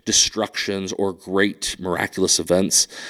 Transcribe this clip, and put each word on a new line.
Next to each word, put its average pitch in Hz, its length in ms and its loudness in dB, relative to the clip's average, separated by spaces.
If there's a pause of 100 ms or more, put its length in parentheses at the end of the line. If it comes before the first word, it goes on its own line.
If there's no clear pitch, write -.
destructions 101 880 -2
or 98 180 0
great 95 680 -2
miraculous 92 600 0
events, 90 480 2 (220)